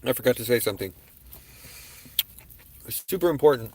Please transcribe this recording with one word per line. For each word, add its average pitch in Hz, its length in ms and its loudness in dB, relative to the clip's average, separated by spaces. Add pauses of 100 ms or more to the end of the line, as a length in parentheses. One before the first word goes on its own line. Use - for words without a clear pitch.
I 131 80 0
forgot 123 240 2
to 117 80 -8
say 117 140 2
something. 98 340 -4 (1900)
It's - 220 -8
super 175 220 0
important 139 460 4